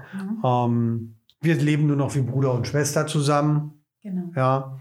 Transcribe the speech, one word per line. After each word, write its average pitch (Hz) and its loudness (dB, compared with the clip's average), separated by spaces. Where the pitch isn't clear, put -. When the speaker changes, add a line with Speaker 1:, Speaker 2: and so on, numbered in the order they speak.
Speaker 1:
Mhm. 196 -8
Speaker 2:
Ähm, 120 0
„Wir 160 2
leben 147 2
nur 143 4
noch 139 -2
wie 135 2
Bruder 131 0
und 110 -2
Schwester 147 0
zusammen.“ 147 0
Speaker 1:
Genau. 180 -6
Speaker 2:
Ja. 135 0